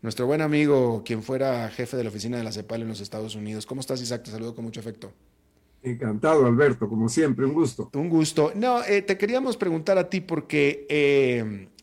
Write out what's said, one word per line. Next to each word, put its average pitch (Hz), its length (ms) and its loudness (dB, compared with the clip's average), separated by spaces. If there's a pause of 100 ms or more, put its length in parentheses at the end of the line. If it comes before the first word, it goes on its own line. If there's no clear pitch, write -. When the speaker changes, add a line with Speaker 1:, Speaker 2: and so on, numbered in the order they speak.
Speaker 1:
nuestro 113 240 -2
buen 151 140 2
amigo, 143 600 2
quien 110 200 -4
fuera 127 460 -2
jefe 123 280 -8
de 123 60 -2
la 113 60 -6
oficina 107 280 -6
de 117 60 -6
la 107 80 -8
cepal 107 320 -8
en 113 60 -8
los 107 120 -10
Estados 107 320 -10
Unidos. 107 320 -10
¿Cómo 131 160 -8
estás, 127 200 -6
Isaac? 120 220 -6
Te - 60 -18
saludo 113 240 -10
con 117 120 -12
mucho 113 140 -12
afecto. 104 320 -14 (720)
Speaker 2:
Encantado, 120 640 2
Alberto, 120 420 4
como 113 220 0
siempre, 135 340 2
un 139 100 2
gusto. 147 420 -2
Speaker 1:
Un 151 120 -2
gusto. 156 480 2
No, 240 280 2
eh, 202 180 2
te 196 160 0
queríamos 240 400 -2
preguntar 175 400 0
a 175 100 2
ti 190 140 -2
porque, 147 680 0
eh, 123 840 2 (140)